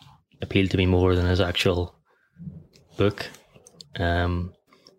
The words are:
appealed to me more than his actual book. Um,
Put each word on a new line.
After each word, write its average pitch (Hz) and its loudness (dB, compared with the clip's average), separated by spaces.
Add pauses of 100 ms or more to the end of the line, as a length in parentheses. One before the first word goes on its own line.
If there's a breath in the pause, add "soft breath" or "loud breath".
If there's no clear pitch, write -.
(400 soft breath)
appealed 95 0
to - 0
me 95 2
more 92 4
than 90 2
his 90 2
actual 87 -2 (1000 loud breath)
book. - 0 (680)
Um, 87 -2 (460 soft breath)